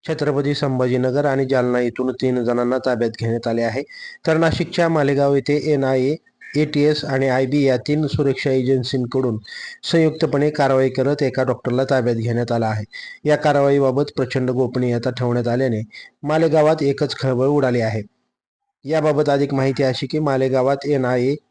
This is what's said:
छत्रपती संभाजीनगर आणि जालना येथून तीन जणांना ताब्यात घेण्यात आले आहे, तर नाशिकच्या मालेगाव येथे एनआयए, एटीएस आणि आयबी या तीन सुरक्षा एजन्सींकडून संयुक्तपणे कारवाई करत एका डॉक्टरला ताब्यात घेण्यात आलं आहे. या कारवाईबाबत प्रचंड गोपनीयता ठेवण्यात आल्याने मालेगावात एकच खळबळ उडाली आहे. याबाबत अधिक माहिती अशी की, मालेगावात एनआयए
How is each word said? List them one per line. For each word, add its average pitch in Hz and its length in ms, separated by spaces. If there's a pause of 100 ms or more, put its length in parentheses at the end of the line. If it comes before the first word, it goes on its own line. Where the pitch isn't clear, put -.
छत्रपती 143 460
संभाजीनगर 127 680
आणि 135 260
जालना 123 300
येथून 123 320
तीन 127 320
जणांना 120 340
ताब्यात 120 320 (100)
घेण्यात 113 260
आले 117 160
आहे, 117 200 (440)
तर 160 100
नाशिकच्या 165 520
मालेगाव 139 460
येथे 143 380
एनआयए, 135 440 (400)
एटीएस 151 480
आणि 135 240
आयबी 131 340
या 131 140
तीन 151 300
सुरक्षा 139 440
एजन्सींकडून 127 880 (540)
संयुक्तपणे 151 580
कारवाई 135 380
करत 135 340
एका 131 200
डॉक्टरला 127 420
ताब्यात 123 320
घेण्यात 117 360
आलं 117 140
आहे. 107 180 (440)
या 151 80
कारवाईबाबत 139 680 (120)
प्रचंड 127 340
गोपनीयता 123 600
ठेवण्यात 120 380
आल्याने 120 340 (400)
मालेगावात 156 600
एकच 139 360
खळबळ 131 280
उडाली 135 340
आहे. 107 220 (840)
याबाबत 151 440
अधिक 139 260
माहिती 135 280
अशी 131 240
की, 151 120
मालेगावात 135 680
एनआयए 131 520 (140)